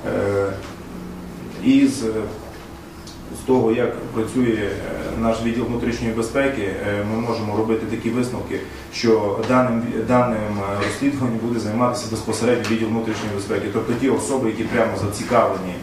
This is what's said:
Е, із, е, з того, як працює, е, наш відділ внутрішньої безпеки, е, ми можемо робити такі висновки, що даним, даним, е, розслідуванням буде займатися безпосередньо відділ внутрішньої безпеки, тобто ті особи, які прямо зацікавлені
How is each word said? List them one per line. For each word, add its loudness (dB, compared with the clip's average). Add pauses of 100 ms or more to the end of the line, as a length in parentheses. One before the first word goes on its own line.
Е, 0 (1120)
із, 6
е, 0 (1300)
з -6
того, 4
як 0
працює, 0
е, -6
наш 2
відділ 0
внутрішньої 0
безпеки, 0
е, -2 (100)
ми 0
можемо -2
робити 2
такі -2
висновки, -2 (340)
що 4
даним, 4 (260)
даним, 2
е, -2
розслідуванням 0
буде 0
займатися 0
безпосередньо 0
відділ 2
внутрішньої -2
безпеки, -2
тобто 0
ті 2
особи, 2
які -2
прямо 2
зацікавлені 0